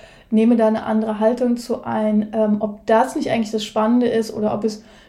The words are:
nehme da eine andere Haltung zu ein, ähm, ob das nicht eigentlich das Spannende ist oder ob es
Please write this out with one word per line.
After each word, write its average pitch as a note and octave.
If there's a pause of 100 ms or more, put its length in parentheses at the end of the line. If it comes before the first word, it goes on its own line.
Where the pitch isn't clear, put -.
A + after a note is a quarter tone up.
(320)
nehme A3+
da A3
eine A3
andere A3
Haltung A#3+
zu -
ein, G#3+
ähm, G#3+
ob G#3
das A#3
nicht D4
eigentlich A3+
das G#3+
Spannende A#3+
ist A3
oder G#3+
ob G#3
es G#3+ (260)